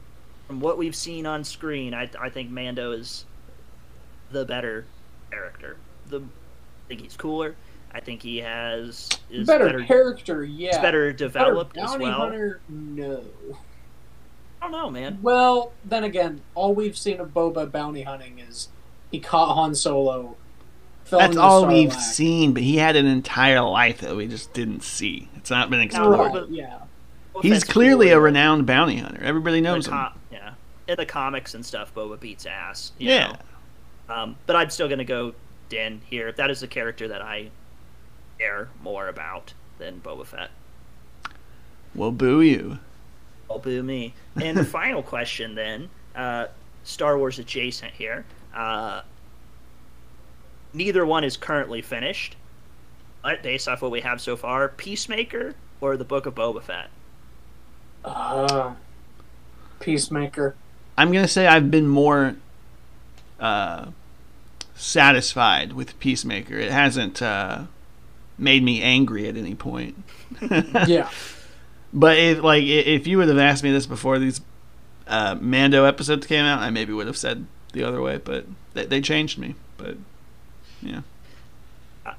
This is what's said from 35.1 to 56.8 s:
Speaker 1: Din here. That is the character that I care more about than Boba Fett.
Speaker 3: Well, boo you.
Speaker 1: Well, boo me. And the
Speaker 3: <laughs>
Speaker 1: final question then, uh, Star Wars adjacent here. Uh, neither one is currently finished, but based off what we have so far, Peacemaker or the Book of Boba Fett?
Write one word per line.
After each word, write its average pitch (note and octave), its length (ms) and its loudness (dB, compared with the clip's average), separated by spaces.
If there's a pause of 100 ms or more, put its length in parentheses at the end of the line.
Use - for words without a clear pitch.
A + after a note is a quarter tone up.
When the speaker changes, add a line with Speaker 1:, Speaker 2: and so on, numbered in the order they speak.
Speaker 1:
Din A2 380 -8
here. A2+ 260 -8
That C#3 180 -2
is C3+ 100 -6
the - 80 -12
character A2+ 400 -8
that G2+ 140 -10
I G#2+ 280 -10 (880)
care G#2 300 -6 (140)
more G2 260 -8
about F2 440 -12 (260)
than F2+ 220 -14
Boba C#2 260 -14
Fett. - 240 -10 (1400)
Speaker 3:
Well, G#2+ 180 -4
boo C3 280 4
you. C3 380 4 (680)
Speaker 1:
Well, - 120 -8
boo B2+ 220 -6
me. B2+ 300 -8 (280)
And - 180 -2
the E3+ 60 4
Speaker 3:
<laughs> - 0 -
Speaker 1:
final E3+ 380 -4
question A#2 520 -8
then, A2 340 -8 (280)
uh, A#2+ 300 -6 (360)
Star D3 340 0
Wars C3 220 -2
adjacent B2 540 -8
here. A2+ 320 -10 (300)
Uh, A2 480 -6 (1700)
neither F3+ 340 2
one D#3 180 2
is C3 120 -2
currently B2+ 460 -4
finished, C3 540 -6 (840)
but D3+ 200 -4
based C3 260 -4
off B2+ 140 -4
what C3 80 -2
we A#2+ 120 -4
have A#2+ 180 -4
so B2 160 -6
far, C3 320 -2
Peacemaker A#3 840 -8 (260)
or C3+ 160 0
the B2+ 80 -6
Book C#3 220 -4
of B2+ 80 -8
Boba A2+ 280 -4
Fett? F2 280 -12 (1120)